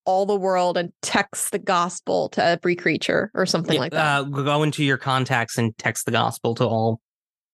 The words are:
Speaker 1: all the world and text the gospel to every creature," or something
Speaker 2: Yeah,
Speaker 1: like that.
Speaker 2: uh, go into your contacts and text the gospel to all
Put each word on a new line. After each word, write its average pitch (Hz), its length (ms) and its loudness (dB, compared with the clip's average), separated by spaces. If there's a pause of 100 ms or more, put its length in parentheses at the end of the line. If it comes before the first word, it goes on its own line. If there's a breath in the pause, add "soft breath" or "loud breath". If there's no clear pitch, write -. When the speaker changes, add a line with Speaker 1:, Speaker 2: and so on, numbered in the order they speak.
Speaker 1:
all 190 220 2
the 208 100 0
world 180 420 2
and 175 140 -4 (100)
text - 500 -4
the 202 80 -4
gospel 180 680 0
to - 140 0
every 170 320 2
creature," - 580 0
or 190 120 0
something 165 300 0
Speaker 2:
Yeah, 139 40 2
Speaker 1:
like 143 140 -4
that. 151 260 2
Speaker 2:
uh, 139 40 -2
go 143 400 0
into 151 200 0
your 139 140 2
contacts 131 600 0
and 117 200 0
text - 280 -4
the 120 60 -4
gospel 117 440 0
to 127 100 2
all 113 340 0 (540)